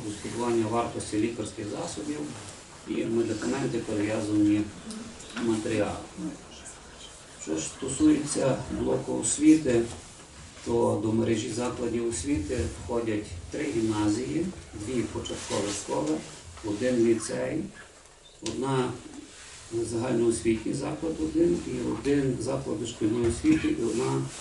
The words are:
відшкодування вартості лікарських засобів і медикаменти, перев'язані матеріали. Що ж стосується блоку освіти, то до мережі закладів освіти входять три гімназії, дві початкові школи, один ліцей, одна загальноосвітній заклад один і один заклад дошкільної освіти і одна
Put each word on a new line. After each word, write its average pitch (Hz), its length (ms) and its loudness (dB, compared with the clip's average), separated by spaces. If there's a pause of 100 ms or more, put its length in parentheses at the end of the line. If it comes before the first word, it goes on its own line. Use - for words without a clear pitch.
відшкодування 113 640 0
вартості 113 480 -2
лікарських 107 520 -2
засобів - 480 -6 (680)
і - 160 0
медикаменти, 117 760 0
перев'язані 104 840 4 (840)
матеріали. 107 520 2 (1500)
Що 156 140 -2
ж - 60 -2
стосується - 960 2 (240)
блоку 127 420 0
освіти, 147 600 6 (840)
то 110 380 2
до 110 100 0
мережі 113 400 2
закладів 120 560 -2
освіти 131 500 -2 (260)
входять 110 420 -2 (240)
три 151 140 -4 (120)
гімназії, 110 680 2 (400)
дві 127 160 0
початкові - 680 -4 (120)
школи, 151 340 0 (460)
один 120 320 2
ліцей, - 680 2 (800)
одна 123 480 0 (1000)
загальноосвітній 117 840 2
заклад 151 380 -4 (100)
один 165 440 4
і 131 40 -4 (220)
один 135 480 2
заклад 127 400 -2
дошкільної 117 480 2
освіти 156 400 4
і - 160 0
одна 135 380 0 (180)